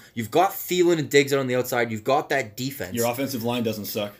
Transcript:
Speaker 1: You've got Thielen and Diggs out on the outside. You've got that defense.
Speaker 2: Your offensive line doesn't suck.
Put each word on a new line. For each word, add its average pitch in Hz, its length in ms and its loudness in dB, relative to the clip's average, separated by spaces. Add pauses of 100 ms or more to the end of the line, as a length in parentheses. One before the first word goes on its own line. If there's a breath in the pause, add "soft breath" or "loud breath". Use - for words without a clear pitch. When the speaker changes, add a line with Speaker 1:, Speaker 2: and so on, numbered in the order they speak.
(140 loud breath)
Speaker 1:
You've 113 160 -6
got 180 220 4
Thielen 175 460 2
and 135 120 -2
Diggs 139 220 4
out 139 80 4
on 131 80 -2
the 123 80 0
outside. 120 340 0
You've 110 140 -6
got 143 260 2
that 131 260 -2
defense. 123 380 -6
Speaker 2:
Your 117 160 0
offensive 123 320 -4
line 120 220 -2
doesn't 104 220 -4
suck. 104 340 -6